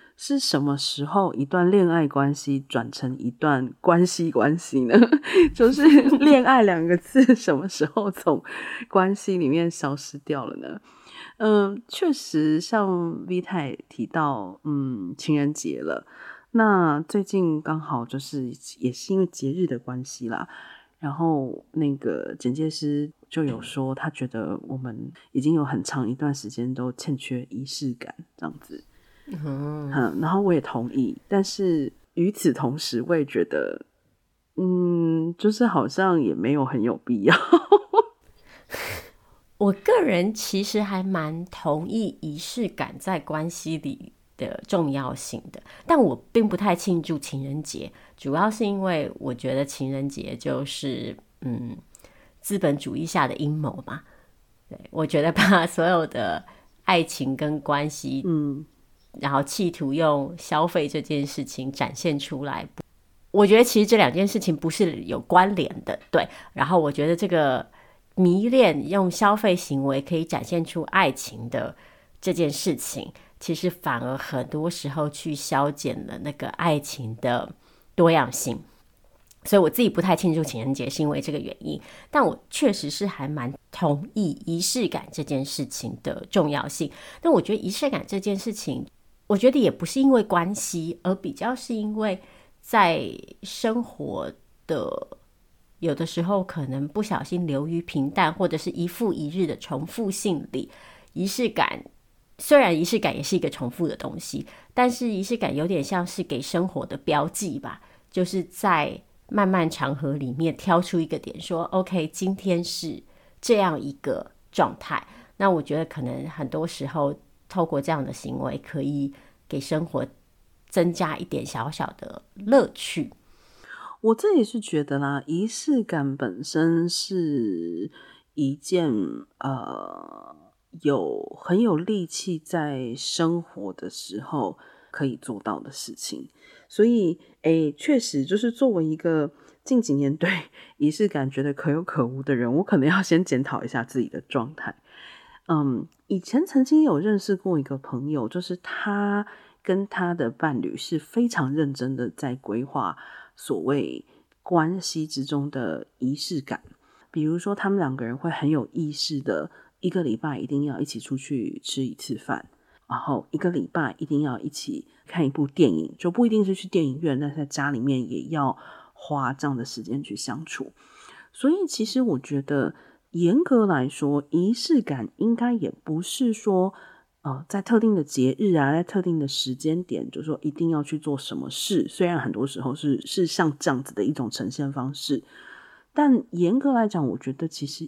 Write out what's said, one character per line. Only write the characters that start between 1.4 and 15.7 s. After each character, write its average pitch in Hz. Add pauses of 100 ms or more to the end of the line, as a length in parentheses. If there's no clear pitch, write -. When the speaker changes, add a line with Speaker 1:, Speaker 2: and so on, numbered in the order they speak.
Speaker 1:
段 180
恋 196
爱 165
关 139
系 139
转 117
成 127
一 120
段 131
关 175
系 170
关 139
系 135
呢？ 127 (240)
<laughs> 339
就 240
是 285 (300)
“恋 277
爱” 254
两 170
个 175
字 254
什 170
么 180
时 -
候 202
从 165 (460)
关 190
系 190
里 165
面 165
消 143
失 143
掉 143
了 -
呢？ 69 (560)
嗯， 208
确 339
实 156
像 175
V 180
太 156 (120)
提 -
到， 123
嗯， 131
情 -
人 143
节 69